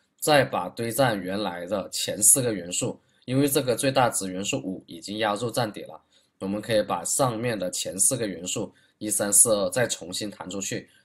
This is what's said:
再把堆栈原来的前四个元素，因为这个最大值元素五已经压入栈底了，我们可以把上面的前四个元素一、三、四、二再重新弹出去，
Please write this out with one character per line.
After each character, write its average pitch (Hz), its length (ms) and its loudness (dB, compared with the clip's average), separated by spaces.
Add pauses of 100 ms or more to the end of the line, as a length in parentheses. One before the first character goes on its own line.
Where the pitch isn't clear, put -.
(200)
再 147 240 6
把 90 240 -2
堆 117 240 -4
栈 117 260 2
原 95 240 -4
来 87 240 -4
的 98 240 -4
前 90 320 -4
四 - 180 8
个 120 140 -2
元 87 160 -8
素， 101 260 -4 (280)
因 131 160 2
为 143 80 4
这 143 120 2
个 127 140 2
最 135 160 0
大 131 200 6
值 95 200 -4
元 92 140 -4
素 127 140 -2
五 95 280 -8
已 - 140 -16
经 104 180 -8
压 104 160 2
入 113 160 -4
栈 113 220 -2
底 82 100 -14
了， 76 180 -16 (380)
我 95 80 -6
们 104 160 -2
可 113 140 0
以 104 40 6
把 92 220 0
上 123 340 2
面 113 220 -2
的 92 140 -4
前 - 260 -6
四 - 180 4
个 113 120 -2
元 87 180 -8
素 101 260 -6 (260)
一、 107 120 -6
三、 104 220 0
四、 113 200 6
二 98 180 2
再 123 180 2
重 85 240 -8
新 101 180 -6
弹 87 180 -12
出 98 120 -8
去， 95 280 -8 (160)